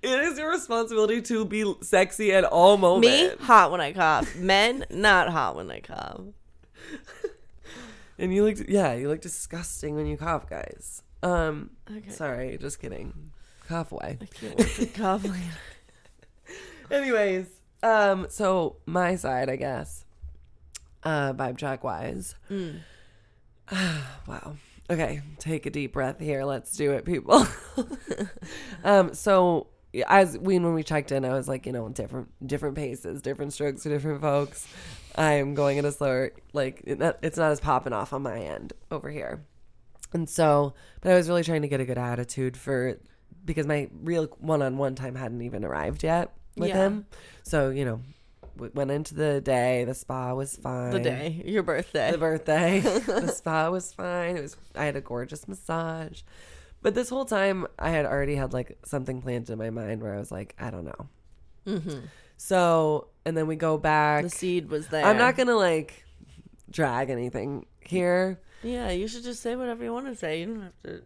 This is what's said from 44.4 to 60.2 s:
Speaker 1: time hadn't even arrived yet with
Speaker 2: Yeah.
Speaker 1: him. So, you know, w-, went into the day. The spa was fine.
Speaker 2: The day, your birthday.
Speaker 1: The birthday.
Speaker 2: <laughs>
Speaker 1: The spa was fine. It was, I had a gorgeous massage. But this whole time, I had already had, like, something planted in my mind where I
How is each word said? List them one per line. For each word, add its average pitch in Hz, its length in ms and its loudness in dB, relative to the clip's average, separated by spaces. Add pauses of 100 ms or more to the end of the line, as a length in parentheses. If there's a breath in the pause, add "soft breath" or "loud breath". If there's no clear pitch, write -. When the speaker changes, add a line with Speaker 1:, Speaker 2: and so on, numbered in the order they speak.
Speaker 1:
time 131 220 -8
hadn't 120 260 -8
even 120 220 -6
arrived 76 400 -4
yet 170 280 0 (240)
with 175 120 -2
Speaker 2:
Yeah. 190 80 0 (100)
Speaker 1:
him. 202 200 -2 (360 loud breath)
So, 139 280 0
you 135 140 -2
know, 117 160 -4 (540 soft breath)
w-, 117 200 -12
went 139 180 -2
into 151 220 -4
the 147 260 0
day. 127 440 2
The 127 100 -4
spa 127 400 -6
was 135 220 -6
fine. 123 360 -6
Speaker 2:
The 120 80 0
day, 151 440 -4
your 190 200 0
birthday. 151 480 0
Speaker 1:
The 165 60 -2
birthday. 160 600 2
Speaker 2:
<laughs> 220 260 0
Speaker 1:
The 185 220 0
spa 160 420 0
was 185 220 -6
fine. 180 440 -4
It 151 60 -6
was, 143 140 -14 (200)
I 143 80 -4
had 143 100 -2
a 139 60 -6
gorgeous 123 480 -10
massage. 165 760 -8 (580 loud breath)
But 196 140 0
this 240 140 -2
whole 262 160 -4
time, 196 420 0 (100)
I 160 140 -4
had 156 160 0
already 143 300 -2
had, 131 160 -4
like, 127 320 -6
something 127 360 -6
planted 123 320 -6
in 110 60 -8
my 113 120 -6
mind 110 300 -6
where 107 140 -6
I 101 60 -6